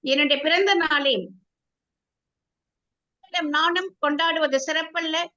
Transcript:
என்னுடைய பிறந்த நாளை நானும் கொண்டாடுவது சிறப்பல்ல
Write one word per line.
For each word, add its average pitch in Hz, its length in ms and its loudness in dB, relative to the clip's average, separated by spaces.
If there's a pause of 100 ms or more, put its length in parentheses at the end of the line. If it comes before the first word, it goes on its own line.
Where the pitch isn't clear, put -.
என்னுடைய 285 400 0
பிறந்த 370 320 2
நாளை 277 560 0 (2000)
நானும் 339 580 0
கொண்டாடுவது 302 680 0
சிறப்பல்ல 320 500 -4 (220)